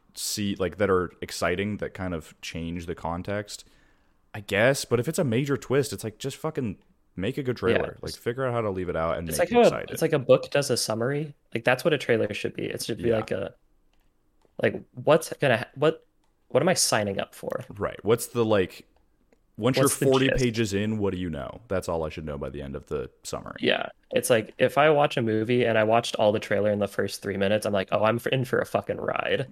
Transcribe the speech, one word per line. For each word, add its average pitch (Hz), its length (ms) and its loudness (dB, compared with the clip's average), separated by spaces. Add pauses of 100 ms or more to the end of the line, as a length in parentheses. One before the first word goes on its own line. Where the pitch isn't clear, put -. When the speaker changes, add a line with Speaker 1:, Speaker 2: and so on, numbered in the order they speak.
(140)
Speaker 1:
see, 101 420 -4
like, 87 200 -2
that 98 140 2
are 90 220 2 (100)
exciting, 92 560 -2
that - 160 -8
kind 92 180 -6
of - 300 -10
change 82 420 -8
the 85 100 -6
context, 95 680 -8 (720)
I 107 60 -12
guess. 110 440 2
But 120 160 0
if 117 80 -4
it's 165 100 -4
a 180 60 2
major 139 320 0
twist, 127 380 0
it's 95 100 -10
like, 107 140 -10
just 135 180 -8
fucking 143 400 -6 (400)
make 104 220 -4
a 147 40 -4
good 123 220 -4
Speaker 2:
Yeah, 113 140 4
Speaker 1:
trailer. 104 240 -6
Like, 85 100 -8
Speaker 2:
just - 80 -14
Speaker 1:
figure 123 260 -4
out 123 60 -2
how 117 80 -2
to 107 100 -2
leave 92 200 -4
it 80 60 -2
out 82 220 0
and 82 100 -6
Speaker 2:
It's 80 100 -4
Speaker 1:
make 175 120 0
Speaker 2:
like - 0 -
Speaker 1:
it 233 40 0
Speaker 2:
how 240 80 6
a, 214 60 8
Speaker 1:
exciting. 53 200 -2
Speaker 2:
it's - 140 -8
like 160 100 0
a 151 60 2
book 127 320 4
does 143 200 0
a 117 60 0
summary. 139 580 -2 (200)
Like, 113 100 -4
that's 127 200 2
what 165 100 2
a 135 40 2
trailer 110 360 0
should - 200 -6
be. 107 120 -6
It - 160 -6
should 107 160 -6
be 117 100 -2
Speaker 1:
Yeah. 110 80 2
Speaker 2:
like 110 140 -4
a, 98 240 -6 (1080)
like, 113 200 0 (220)
what's 151 360 2
gonna 123 180 2
ha-, - 60 -8 (100)
what, 156 320 -2 (420)
what 131 140 2
am 175 60 2
I 180 60 2
signing 104 460 0
up - 140 -8
for? - 360 -8
Speaker 1:
Right. 98 340 -6
What's 117 240 2
the, 120 160 0
like, 104 420 2 (720)
once 120 200 0
Speaker 2:
What's 135 220 4
the 139 80 2
Speaker 1:
you're 131 60 6
forty 131 160 4
Speaker 2:
gist? 127 160 2
Speaker 1:
pages 113 300 0
in, 107 240 0
what 98 140 0
do 92 60 -4
you 90 100 -4
know? 71 380 -8
That's 92 220 -4
all 85 160 -2
I 78 60 -4
should 82 140 -10
know 73 140 -6
by 71 120 -6
the 71 120 -10
end 69 140 -8
of - 100 -14
the 69 240 -6 (140)
summary. - 360 -10
Speaker 2:
Yeah. 50 280 0 (240)
It's - 180 2
like, 110 280 2
if 127 200 2
I 151 120 8
watch 147 260 4
a 131 60 0
movie 113 420 2
and 113 120 4
I 110 60 6
watched 113 320 4
all 107 160 4
the 107 80 4
trailer 104 320 0
in 104 80 2
the 101 80 0
first - 360 -4
three 98 140 -4
minutes, 101 300 2
I'm 104 60 -2
like, 95 180 0
"Oh, 104 140 2
I'm 113 120 4
f-, - 120 -2
in 131 160 0
for - 160 0
a 113 60 0
fucking 101 320 -2
ride." 104 540 -2